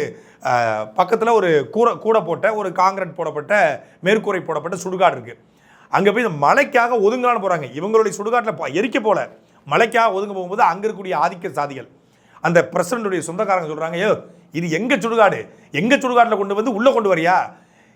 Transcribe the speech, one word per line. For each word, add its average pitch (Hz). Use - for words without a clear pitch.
அஹ், 113
பக்கத்துல 220
ஒரு 165
கூரை, 214
கூரை 214
போட்ட, 170
ஒரு 202
காங்கிரீட் 185
போடப்பட்ட, 156
மேற்கூரை 196
போடப்பட்ட 160
சுடுகாடு 185
இருக்கு. 117
அங்க 190
போய் 240
இந்த 147
மழைக்காக 240
ஒதுங்கலான்னு 233
போறாங்க. 170
இவங்களுடைய 208
சுடுகாட்டுல 220
ப-, 139
எரிக்க 220
போல, 180
மழைக்காக 220
ஒதுங்க 202
போகும்போது 190
அங்க 185
இருக்கக்கூடிய 185
ஆதிக்க 175
சாதிகள், 135
அந்த 165
பிரசிடண்டுடைய 190
சொந்தக்காரங்க 175
சொல்றாங்க, 160
"ஏ, 185
இது 170
எங்க 226
சுடுகாடு, 196
எங்க 214
சுடுகாட்டுல 240
கொண்டு 196
வந்து 226
உள்ள 240
கொண்டு 208
வரியா?" 170